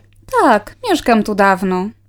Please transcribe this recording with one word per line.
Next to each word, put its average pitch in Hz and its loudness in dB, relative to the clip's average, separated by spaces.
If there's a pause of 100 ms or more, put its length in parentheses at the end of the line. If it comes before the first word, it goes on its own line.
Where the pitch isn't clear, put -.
(420)
Tak, 233 0 (140)
mieszkam 233 0
tu 208 -6
dawno. 190 0 (200)